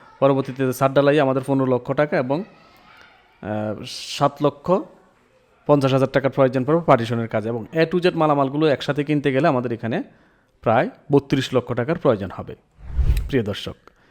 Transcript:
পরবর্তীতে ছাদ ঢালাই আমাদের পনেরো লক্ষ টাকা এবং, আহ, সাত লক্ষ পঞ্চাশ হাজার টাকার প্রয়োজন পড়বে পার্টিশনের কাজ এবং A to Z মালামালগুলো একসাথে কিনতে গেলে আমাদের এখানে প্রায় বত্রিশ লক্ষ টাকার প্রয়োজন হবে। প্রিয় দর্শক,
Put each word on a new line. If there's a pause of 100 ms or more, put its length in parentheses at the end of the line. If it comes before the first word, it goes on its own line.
(200)
পরবর্তীতে
ছাদ
ঢালাই
আমাদের
পনেরো
লক্ষ
টাকা
এবং,
আহ,
সাত
লক্ষ (960)
পঞ্চাশ
হাজার
টাকার
প্রয়োজন
পড়বে
পার্টিশনের
কাজ
এবং
A
to
Z
মালামালগুলো
একসাথে
কিনতে
গেলে
আমাদের
এখানে (580)
প্রায় (220)
বত্রিশ
লক্ষ
টাকার
প্রয়োজন
হবে। (720)
প্রিয়
দর্শক, (340)